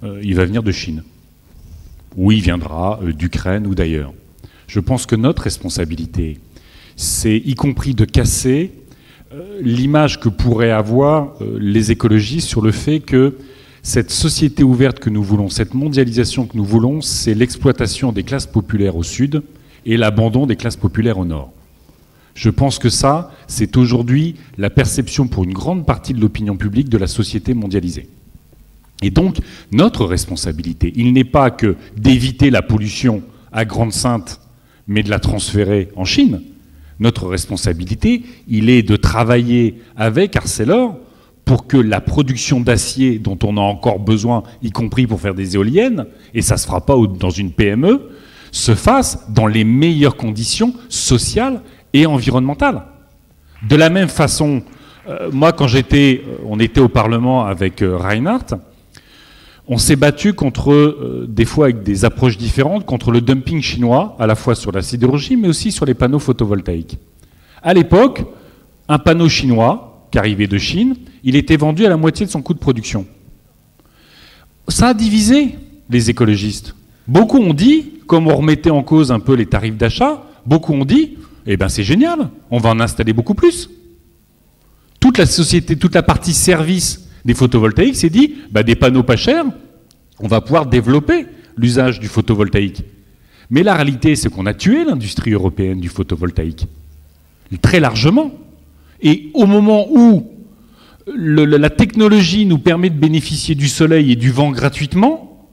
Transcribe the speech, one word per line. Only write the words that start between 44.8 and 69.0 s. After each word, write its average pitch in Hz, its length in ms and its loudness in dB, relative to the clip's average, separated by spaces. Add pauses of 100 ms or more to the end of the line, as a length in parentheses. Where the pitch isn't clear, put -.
pour 104 120 -4
faire 95 140 -4
des 95 220 -6
éoliennes, 147 500 0 (260)
et 113 100 -2
ça 95 140 0
se - 80 -4
fera - 220 -6
pas 139 80 4
au-, 117 140 4
dans 90 220 -4
une 90 200 -4
P 104 160 0
M 110 200 0
E, 262 240 2 (420)
se - 240 0
fasse - 520 0
dans 110 200 0
les 107 160 2
meilleures 143 520 2
conditions 117 580 -4 (140)
sociales 220 720 -2 (320)
et 147 140 6
environnementales. 135 760 -2 (840)
De 143 60 4
la 160 160 6
même 185 160 0
façon, 147 560 -2 (460)
euh, - 240 -10
moi 143 200 2
quand - 140 0
j'étais, 135 580 2
euh, - 120 -12 (100)
on 107 140 -4
était 117 200 2
au 127 80 6
Parlement 117 560 0
avec, 95 380 -4
euh, 92 140 0
Reinhardt, 117 580 -2 (1120)
on 120 100 -2
s'est 117 200 2
battu 147 380 0
contre, - 360 -2
euh, 127 580 2
des 113 160 0
fois 147 200 0
avec 117 180 0
des 98 220 -2
approches 117 340 0
différentes, 139 480 -2
contre 120 240 -4
le 120 100 4
dumping 131 400 -2
chinois, 123 600 0
à 113 80 0
la 110 80 2
fois 120 180 -2
sur 113 160 -8
la 95 120 -4
sidérurgie, 127 540 0
mais 214 120 2
aussi 180 240 -2
sur - 120 -4
les 131 100 2
panneaux 135 260 0
photovoltaïques. 101 800 -4 (640)
À 170 140 0
l'époque, 185 480 4 (640)
un 151 120 2